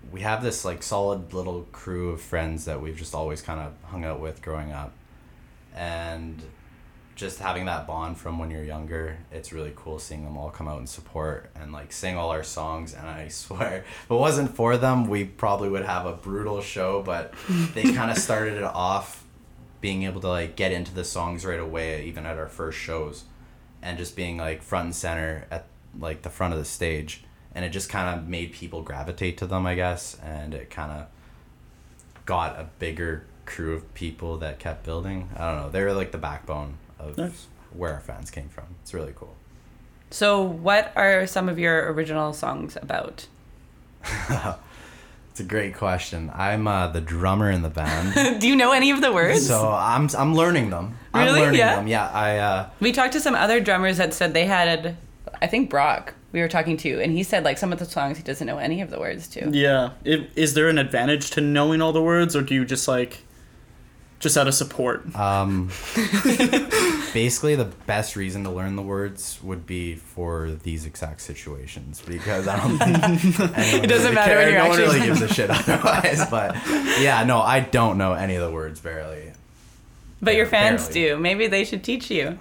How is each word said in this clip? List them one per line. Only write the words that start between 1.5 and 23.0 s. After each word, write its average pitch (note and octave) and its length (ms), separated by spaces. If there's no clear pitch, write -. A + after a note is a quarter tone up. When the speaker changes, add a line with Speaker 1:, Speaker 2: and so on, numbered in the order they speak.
Speaker 1:
crew F2+ 400
of D#2+ 100
friends D#2+ 440
that D2+ 160
we've D#2 160
just D#2+ 180
always D#2 280
kinda D#2 280
hung F2 200
out D#2 160
with D#2 220
growing D#2 300
up. C#2+ 200
And E2 680
just F#2+ 260
having F#2 260
that E2 200
bond E2 300
from E2 220
when D#2+ 120
you're D#2 120
younger, D#2 560
it's D#2+ 200
really D#2 240
cool D#2 220
seeing D2+ 260
them D2+ 140
all D2+ 120
come D#2+ 180
out D2+ 100
and B1+ 100
support D#2 680
and, D2 160
like, D2 200
sing F#2 240
all E2+ 140
our D#2 140
songs. D#2+ 500
And C#2+ 120
I D#2 220
<laughs> - 0
swear, F#2 560
if - 60
it A#2+ 40
wasn't C#3 400
for A#2+ 240
them, B2 300
we G2+ 160
probably G2+ 440
would G2 160
have F#2 220
a F2 80
brutal G2+ 480
show, G2 400
but F2 320
they A2 80
Speaker 2:
<laughs> - 0
Speaker 1:
kinda A#2 360
started G#2+ 380
it G2+ 80
off F#2+ 600
being F#2+ 220
able F#2 180
to, F#2+ 60
like, F2 280
get F#2+ 160
into F2+ 220
the F2+ 100
songs F2 400
right F2 160
away, D#2+ 460
even D#2+ 180
at D#2+ 140
our D#2 100
first D#2+ 300
shows, D#2 460